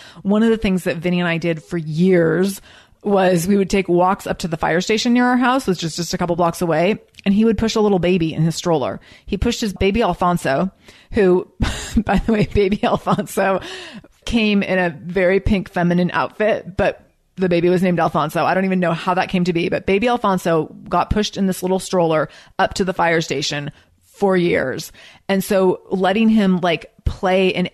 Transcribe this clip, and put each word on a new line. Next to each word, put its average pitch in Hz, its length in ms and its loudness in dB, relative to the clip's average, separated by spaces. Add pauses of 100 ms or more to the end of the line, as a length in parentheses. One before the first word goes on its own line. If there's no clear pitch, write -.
(220)
One 208 220 2
of 233 60 4
the 226 80 2
things 190 260 0
that 160 140 -2
Vinny 175 220 -2
and 175 80 0
I 165 100 -2
did 165 260 -2
for - 140 -8
years 170 840 2 (420)
was 185 440 2
we 202 100 2
would 196 120 0
take 196 180 0
walks 180 400 2
up 170 120 -6
to - 80 -6
the 160 100 -4
fire 160 240 0
station 220 320 0
near 247 120 4
our 247 120 2
house, 254 300 0
which - 160 -2
is 165 120 -6
just 170 180 -6
a 185 40 -4
couple 175 180 -2
blocks 170 260 0
away, 175 380 0 (260)
and 196 80 4
he 214 120 4
would 226 120 2
push 220 180 -2
a 226 60 2
little 202 180 2
baby 170 340 0
in 151 100 0
his 160 120 0
stroller. 127 440 -2 (260)
He 202 120 -4
pushed 233 240 -2
his 208 120 -4
baby 202 300 0
Alfonso, 175 680 0 (420)
who, 185 420 2
<laughs> - 40 -16 (460)
by 202 120 0
the 226 160 0
way, 208 120 2
baby 202 380 0
Alfonso 190 800 -2 (640)
came 214 380 0
in - 140 -2
a 180 120 0
very 175 500 0
pink 196 300 0
feminine 175 420 0
outfit, 175 640 -2
but - 300 -2 (280)
the 185 140 0
baby 170 200 2
was 180 120 2
named 180 180 2
Alfonso. 160 460 0
I 147 80 2
don't 190 120 0
even 190 140 0
know 175 140 0
how 180 220 -2
that 180 140 -2
came 180 160 0
to 180 80 0
be, 165 160 -2
but - 160 -4
baby 196 220 0
Alfonso 190 580 0 (220)
got 175 220 -2
pushed - 280 -2
in 196 100 0
this 180 160 -4
little 185 160 0
stroller 160 500 0 (300)
up 190 160 0
to 202 80 -2
the 185 100 -2
fire 170 280 0
station 147 500 -6 (280)
for - 380 0
years. 160 540 -2 (360)
And 196 160 0
so 190 460 2
letting 196 400 2
him, 196 300 4
like, 165 340 -4 (120)
play 185 440 0
in 180 240 -2